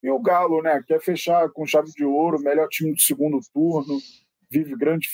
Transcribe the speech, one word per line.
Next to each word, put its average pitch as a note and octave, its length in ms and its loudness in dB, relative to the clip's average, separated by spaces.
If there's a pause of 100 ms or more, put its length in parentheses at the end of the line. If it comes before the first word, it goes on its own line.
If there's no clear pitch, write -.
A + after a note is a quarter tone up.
E C4 80 -4
o C4+ 80 2
Galo, F3 420 2
né? D3+ 240 0
Quer D#3+ 160 0
fechar F3 480 0
com D#3 160 -8
chave D3+ 260 2
de D3 140 -4
ouro, D3+ 340 0
melhor C#3+ 280 0
time D#3 260 -2
do C3+ 80 -2
segundo C#3+ 380 0 (140)
turno, D3 440 -2 (520)
vive D3 260 -2
grande D3+ 380 -2